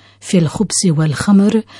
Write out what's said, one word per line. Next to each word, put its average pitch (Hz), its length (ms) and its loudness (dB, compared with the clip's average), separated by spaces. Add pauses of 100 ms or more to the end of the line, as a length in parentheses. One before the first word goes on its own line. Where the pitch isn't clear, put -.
(200)
"في - 180 -2
الخبز 170 480 -2
والخمر 196 760 2 (180)